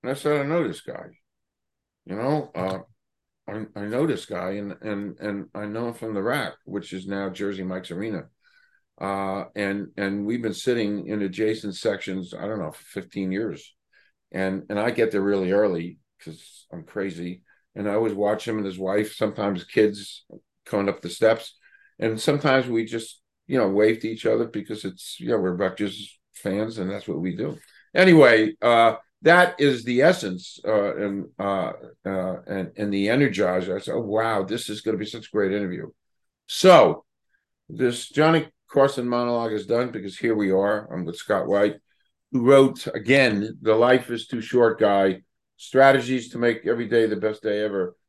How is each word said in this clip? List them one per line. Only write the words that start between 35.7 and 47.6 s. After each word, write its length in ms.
So 600
this 420
Johnny 380
Carson 380
monologue 460
is 120
done 240
because 260
here 200
we 160
are. 420
I'm 120
with 100
Scott 320
White, 300
who 80
wrote, 460
again, 760
"The 100
Life 380
is 160
Too 140
Short 380
Guy." 420
Strategies 720
to 80
Make 300
Every 200
Day 200
the 80
Best 260
Day 220